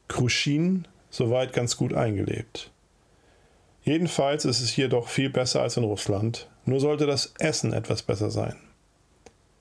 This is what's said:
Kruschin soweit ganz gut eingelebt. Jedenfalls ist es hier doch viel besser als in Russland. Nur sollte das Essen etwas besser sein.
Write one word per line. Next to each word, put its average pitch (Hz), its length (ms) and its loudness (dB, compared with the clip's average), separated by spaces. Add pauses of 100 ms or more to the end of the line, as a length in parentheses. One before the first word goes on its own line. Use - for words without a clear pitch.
Kruschin 160 800 2 (220)
soweit 127 460 0
ganz 120 240 0
gut 123 160 0
eingelebt. 110 760 -2 (1120)
Jedenfalls 147 640 2
ist 123 160 2
es 120 80 -2
hier 135 220 0
doch 120 180 0
viel 135 220 0
besser 127 320 0
als 123 160 -2
in 123 60 2
Russland. 104 680 -2 (160)
Nur 131 140 2
sollte 147 260 2
das 143 320 -2
Essen 147 340 0
etwas 110 300 -2
besser 107 280 -2
sein. 107 260 -4 (1040)